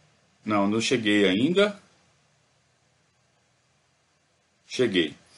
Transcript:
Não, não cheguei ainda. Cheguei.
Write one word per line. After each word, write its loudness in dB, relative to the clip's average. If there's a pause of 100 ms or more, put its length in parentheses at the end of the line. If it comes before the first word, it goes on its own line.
(420)
Não, 0
não 0
cheguei 0
ainda. 0 (3000)
Cheguei. -2 (220)